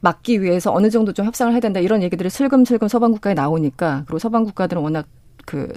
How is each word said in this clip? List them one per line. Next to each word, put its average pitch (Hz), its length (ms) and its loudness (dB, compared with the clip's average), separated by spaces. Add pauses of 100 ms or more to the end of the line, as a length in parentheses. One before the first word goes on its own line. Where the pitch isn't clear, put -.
막기 196 420 0
위해서 180 300 2
어느 202 160 4
정도 220 240 0
좀 202 120 -4
협상을 233 280 0
해야 240 80 2
된다, 202 180 -2
이런 196 240 2
얘기들이 180 260 -2
슬금슬금 247 600 2
서방 233 240 2
국가에 202 200 -2
나오니까, 151 720 -2
그리고 156 140 -6
서방 226 240 0
국가들은 185 380 -4
워낙 151 240 -2 (400)
그 - 320 -8